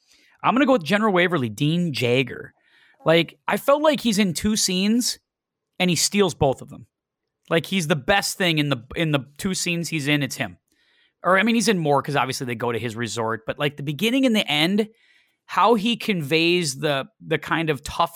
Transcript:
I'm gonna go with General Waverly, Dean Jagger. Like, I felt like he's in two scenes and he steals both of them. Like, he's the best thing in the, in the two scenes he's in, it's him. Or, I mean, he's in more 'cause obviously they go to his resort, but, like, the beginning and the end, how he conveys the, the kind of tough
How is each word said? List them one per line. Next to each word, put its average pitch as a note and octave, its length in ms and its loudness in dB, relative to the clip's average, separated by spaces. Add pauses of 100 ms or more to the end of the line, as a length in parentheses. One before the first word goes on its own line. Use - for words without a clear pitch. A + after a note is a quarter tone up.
(440)
I'm E3 100 2
gonna C4+ 120 4
go C4 80 4
with G3 100 2
General G3+ 300 0
Waverly, E3+ 360 2
Dean D#3 440 -2
Jagger. A#2+ 600 -2 (520)
Like, E3 320 2 (100)
I F#3+ 100 -2
felt D4 240 2
like D4+ 180 4
he's G#3+ 200 0
in F#3+ 140 0
two G#3+ 220 -2
scenes G#3 640 0 (600)
and F3+ 100 2
he E3+ 60 2
steals G3 400 0
both C#3 260 0
of - 80 -18
them. - 180 -20 (640)
Like, E3 160 0
he's F#3 220 -2
the E3+ 80 2
best G3 420 0
thing E3+ 220 0
in D3 100 0
the, C#3 80 0 (180)
in D#3+ 160 0
the C#3+ 140 0 (120)
two F#3+ 160 -4
scenes E3+ 360 -4
he's D3 180 -4
in, D3 160 2
it's - 140 -6
him. F#2+ 200 -8 (640)
Or, F3+ 140 4
I G3 60 2
mean, A3+ 120 2
he's A3+ 120 2
in G#3 120 2
more C#3+ 220 2
'cause C#3 140 -6
obviously C3 300 -2
they A#2+ 100 -4
go A#2+ 160 -2
to A2+ 80 -4
his A2 160 -6
resort, A2+ 500 -4
but, C3+ 140 -8
like, D3 180 -2
the D3 60 -12
beginning A3 420 0
and A3+ 100 2
the G3+ 140 0
end, F#3 380 2 (580)
how G#3 300 2
he G#3+ 220 -2
conveys E3 840 0
the, C#3+ 260 -2 (200)
the D#3 120 -2
kind D#3 320 -2
of C#3+ 140 -4
tough - 320 -2